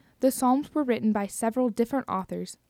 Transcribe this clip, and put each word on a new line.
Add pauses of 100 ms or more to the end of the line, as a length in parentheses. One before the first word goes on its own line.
(200)
the
Psalms
were
written
by
several
different
authors (120)